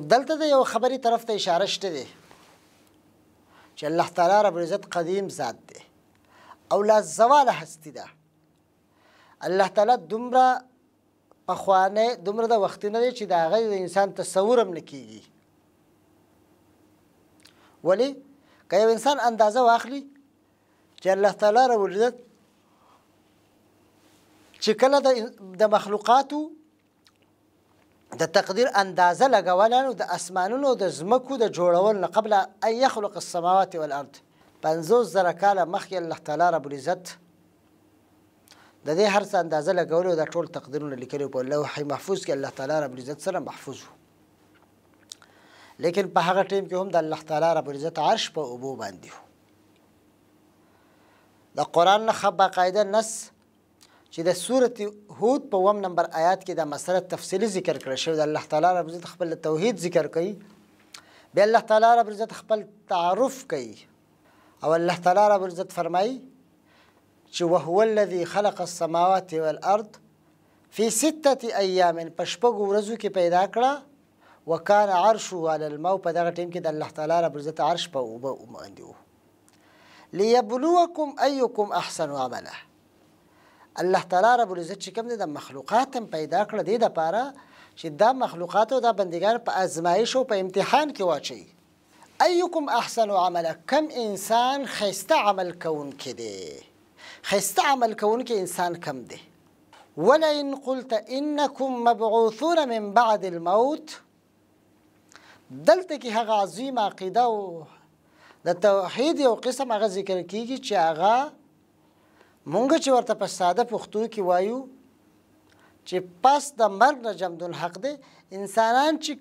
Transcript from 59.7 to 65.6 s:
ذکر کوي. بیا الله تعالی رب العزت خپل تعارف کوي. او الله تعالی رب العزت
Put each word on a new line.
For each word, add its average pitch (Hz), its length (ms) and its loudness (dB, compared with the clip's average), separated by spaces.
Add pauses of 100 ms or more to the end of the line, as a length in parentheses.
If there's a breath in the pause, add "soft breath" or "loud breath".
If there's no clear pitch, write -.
ذکر 160 280 0
کوي. 170 160 -2 (1040 loud breath)
بیا 196 100 4
الله 220 160 6 (100)
تعالی 220 280 6
رب 220 140 2
العزت 214 260 -8
خپل 220 240 -2 (300)
تعارف 190 440 0 (140)
کوي. 123 240 -6 (880 soft breath)
او 147 120 2
الله 170 200 0 (100)
تعالی 185 260 6
رب 196 160 2
العزت 180 300 -10